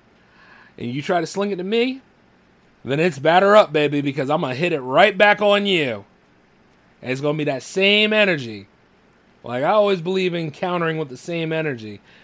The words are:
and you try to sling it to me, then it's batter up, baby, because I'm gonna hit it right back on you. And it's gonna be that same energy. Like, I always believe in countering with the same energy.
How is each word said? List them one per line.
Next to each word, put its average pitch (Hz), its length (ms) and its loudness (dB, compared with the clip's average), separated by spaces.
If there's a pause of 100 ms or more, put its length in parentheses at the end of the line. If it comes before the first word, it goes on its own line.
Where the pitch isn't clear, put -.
(800)
and 120 120 -8
you 139 120 -6
try 175 180 0
to 160 60 -2
sling 202 240 -4
it 190 60 -6
to 175 80 -8
me, 240 380 -2 (840)
then 139 160 -2
it's 160 180 0
batter 185 380 4
up, 160 160 6
baby, 147 280 0
because 139 300 -2
I'm 160 120 0
gonna 131 120 -4
hit 170 180 -2
it 147 80 -2
right 165 360 4
back 208 260 4
on 202 240 2
you. 135 380 -2 (1000)
And 123 80 -4
it's 131 80 -6
gonna 147 160 0
be 151 80 -4
that 139 180 -2
same 208 520 2
energy. 135 520 0 (760)
Like, 123 200 -6
I 165 80 0
always 202 300 2
believe 185 320 -2
in 165 180 -6
countering 170 460 -4
with 156 140 -6
the 127 80 -14
same 165 340 -6
energy. 123 480 -6 (240)